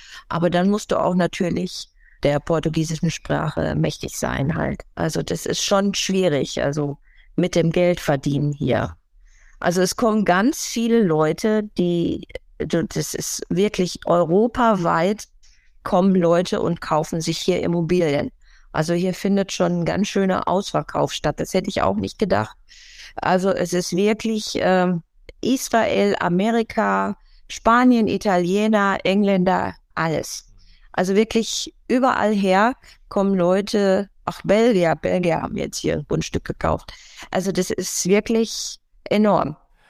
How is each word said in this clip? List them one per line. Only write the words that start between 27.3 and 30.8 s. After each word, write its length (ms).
Spanien, 580
Italiener, 960
Engländer, 720
alles. 500